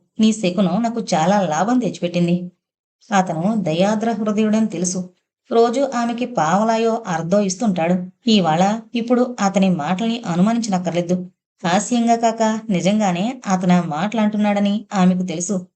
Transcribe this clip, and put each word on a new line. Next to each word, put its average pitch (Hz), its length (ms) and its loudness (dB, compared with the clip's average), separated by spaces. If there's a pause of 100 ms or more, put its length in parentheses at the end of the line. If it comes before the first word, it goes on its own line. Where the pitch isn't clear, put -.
(200)
నీ 220 120 4
శకునం 185 500 0
నాకు 233 180 -2
చాలా 185 400 2
లాభం 185 380 0
తెచ్చిపెట్టింది." 175 720 -2 (600)
అతను 180 460 0
దయాద్ర 202 520 0
హృదయుడని 214 560 0
తెలుసు. 180 440 -6 (420)
రోజు 233 420 2
ఆమెకి 233 320 -2
పావలాయో 226 800 0
అర్ధో 170 340 0
ఇస్తుంటాడు. 185 880 -2
ఇవాళ, 196 500 2 (140)
ఇప్పుడు 240 460 0
అతని 190 300 2
మాటల్ని 185 560 -2
అనుమానించనక్కర్లేదు. 180 1040 0 (340)
హాస్యంగా 233 520 2
కాక 226 440 0 (100)
నిజంగానే 196 760 0
అతను 185 280 2
ఆ 175 80 4
మాటలంటున్నాడని 208 1000 0 (100)
ఆమెకు 185 280 2
తెలుసు. 180 540 -4